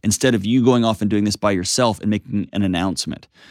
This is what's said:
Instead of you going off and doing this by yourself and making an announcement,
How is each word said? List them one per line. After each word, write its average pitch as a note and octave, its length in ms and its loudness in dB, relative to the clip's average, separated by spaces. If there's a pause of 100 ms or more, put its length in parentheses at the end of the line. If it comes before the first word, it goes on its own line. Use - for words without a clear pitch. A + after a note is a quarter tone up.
Instead B2 300 2
of F#2+ 100 0
you A#2+ 200 2
going B2 200 4
off A2 160 0
and G#2 100 0
doing G#2 140 0
this G#2 120 0
by G#2 160 0
yourself G2+ 480 0
and G#2 100 -2
making G#2 420 -4
an G2+ 100 -2
announcement, F2+ 640 -4 (240)